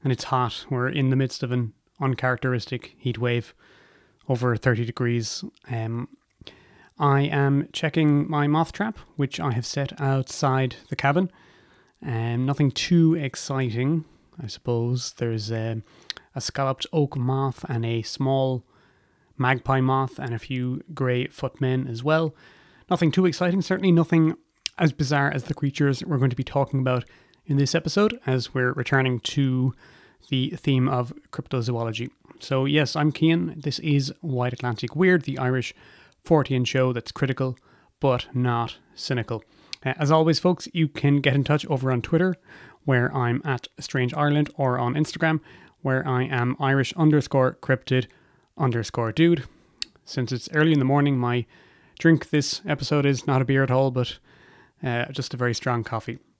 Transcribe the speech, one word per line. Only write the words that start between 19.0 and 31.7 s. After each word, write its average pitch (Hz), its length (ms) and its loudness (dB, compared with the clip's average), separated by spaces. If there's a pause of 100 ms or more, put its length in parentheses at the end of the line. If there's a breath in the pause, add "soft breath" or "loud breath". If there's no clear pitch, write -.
magpie 131 420 0
moth 131 380 0
and 123 160 -6
a 110 60 -6
few 127 420 -6 (100)
grey 123 360 -2
footmen 131 580 -2
as 117 160 -8
well. 156 320 0 (560 soft breath)
Nothing 165 220 2
too 185 140 4
exciting, 180 360 0
certainly 185 300 2
nothing 165 420 4 (440)
as 156 140 4
bizarre 143 380 0
as 139 140 -4
the - 80 -6
creatures 139 540 0
we're 165 100 -2
going 131 140 4
to 120 60 -4
be 131 60 -4
talking 135 380 -2
about 127 240 0 (400 soft breath)
in 139 140 0
this 139 160 2
episode, 208 500 2
as 131 300 -2
we're 127 180 2
returning 131 480 0
to 131 540 0 (560 soft breath)
the 131 260 0
theme 131 320 2
of 123 240 -2 (200)
cryptozoology. 117 760 -4 (300)